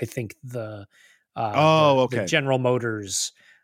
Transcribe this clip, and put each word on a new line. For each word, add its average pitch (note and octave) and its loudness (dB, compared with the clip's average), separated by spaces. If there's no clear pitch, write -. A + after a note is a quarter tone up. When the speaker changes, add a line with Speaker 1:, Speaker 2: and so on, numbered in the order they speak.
Speaker 1:
I - -8
think, A#2 -8
the, G#2+ -12
uh, A2+ -4
Speaker 2:
Oh, D3+ 4
Speaker 1:
the, B2+ 2
the A#2+ -2
Speaker 2:
okay. F#2+ -4
Speaker 1:
General C3+ 2
Motors, A#2 -2